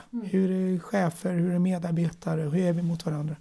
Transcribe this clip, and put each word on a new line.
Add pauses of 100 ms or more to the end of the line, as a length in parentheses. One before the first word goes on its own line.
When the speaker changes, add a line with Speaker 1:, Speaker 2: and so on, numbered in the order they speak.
(140)
Speaker 1:
Mm.
Speaker 2:
Hur
är
chefer,
hur
är
medarbetare,
hur
är
vi
mot
varandra?